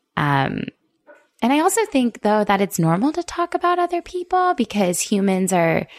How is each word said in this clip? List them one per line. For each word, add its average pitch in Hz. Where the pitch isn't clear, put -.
um, 139
and 240
I 294
also 392
think, 240
though, 214
that 202
it's 196
normal 180
to 349
talk 339
about 349
other 349
people 359
because 202
humans 190
are 165